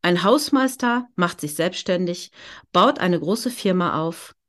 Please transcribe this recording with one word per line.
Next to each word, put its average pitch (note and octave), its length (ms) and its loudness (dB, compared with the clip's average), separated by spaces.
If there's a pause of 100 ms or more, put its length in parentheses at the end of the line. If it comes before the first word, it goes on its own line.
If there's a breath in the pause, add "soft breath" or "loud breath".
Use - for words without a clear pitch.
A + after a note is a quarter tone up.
Ein F3 200 2
Hausmeister B3+ 920 2
macht F3 240 -2
sich D3+ 160 -8
selbstständig, F3 720 -2 (400 loud breath)
baut A#3 300 4
eine F3+ 180 2
große G#3+ 320 -2
Firma F#3 500 0
auf E3 360 -8 (120)